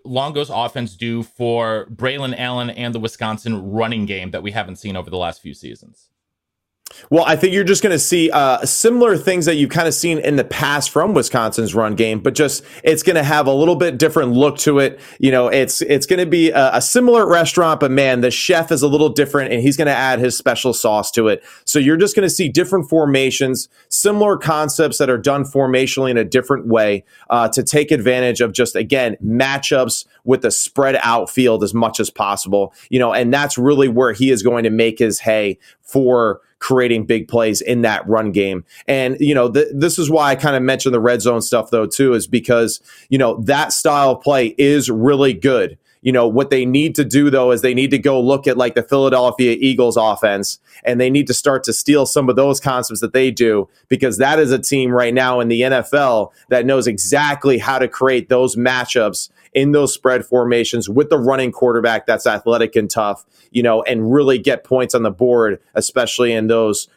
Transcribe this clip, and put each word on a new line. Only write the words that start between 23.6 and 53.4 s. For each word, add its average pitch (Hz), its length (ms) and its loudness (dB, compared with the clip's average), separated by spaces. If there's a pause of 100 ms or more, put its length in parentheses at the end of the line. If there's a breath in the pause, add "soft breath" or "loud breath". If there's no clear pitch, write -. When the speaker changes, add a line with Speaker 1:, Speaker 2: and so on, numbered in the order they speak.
Speaker 2:
similar 208 480 0
concepts 151 580 -2
that 135 140 0
are 120 80 -2
done 139 260 0
formationally 131 680 0
in 120 60 0
a 113 80 0
different 123 440 -2
way, 107 360 0 (240 soft breath)
uh, 117 220 0
to 123 120 -2
take 147 280 0
advantage 127 500 0
of 113 140 0
just, 120 200 -2
again, 110 480 -2
matchups 131 840 -2 (180 soft breath)
with 123 160 2
the 113 100 0
spread 135 520 -2
outfield 117 600 0
as 98 120 -2
much 113 260 0
as 107 80 -2
possible, 98 640 -4 (160 soft breath)
you 127 100 0
know, 117 140 0
and 120 200 0
that's 139 260 -2
really 135 300 4
where 117 260 0
he 135 160 2
is 113 120 0
going 120 220 0
to 110 60 0
make 113 280 0
his 110 220 0
hay 107 380 -2 (240 soft breath)
for 123 580 0 (180 soft breath)
creating 117 480 0
big 113 220 -2
plays 113 320 0
in 120 220 -2
that 107 260 -2
run 110 240 0
game. 95 320 -2 (240 loud breath)
And, 131 320 -2
you 147 120 2
know, 123 160 2
th-, 143 240 0
this 156 240 -2
is 151 140 -2
why 147 200 2
I 135 40 0
kinda 139 240 -2
mentioned 131 340 -2
the 117 80 2
red 120 220 0
zone 117 180 0
stuff, 113 300 -2
though, 110 160 0
too, 131 280 2
is 107 120 -2
because, 117 540 0 (280 loud breath)
you 135 80 0
know, 117 280 0
that 139 280 0
style 143 380 2
of 123 120 -2
play 131 360 0
is 143 320 2
really 135 440 2
good. 107 440 -2 (240)
You 127 100 0
know, 120 140 4
what 127 240 0
they 131 140 2
need 143 320 0
to 147 80 2
do, 139 260 2
though, 127 220 2
is 117 100 -2
they 127 120 2
need 135 180 0
to 135 60 2
go 131 220 0
look 135 280 0
at, 120 80 2
like, 123 180 0
the 117 80 0
Philadelphia 127 760 2
Eagles 123 380 0
offense, 104 640 0 (260 soft breath)
and 123 160 0
they 127 100 2
need 139 180 2
to 127 60 0
start 135 300 -2
to 117 80 -4
steal 143 340 2
some 135 220 0
of 123 80 2
those 135 240 2
concepts 123 400 -4
that 113 120 -4
they 131 180 2
do, 107 380 2 (200)